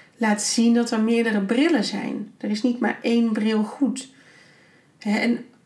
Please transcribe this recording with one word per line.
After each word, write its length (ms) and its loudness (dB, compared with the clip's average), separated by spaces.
laat 260 0
zien 320 2
dat 160 2
er 100 0
meerdere 400 2
brillen 440 2
zijn. 540 -6
Er 120 -6
is 120 -2
niet 160 0
maar 240 -2
één 300 2
bril 300 0
goed. 460 -4
Hè, 200 -2
en 260 0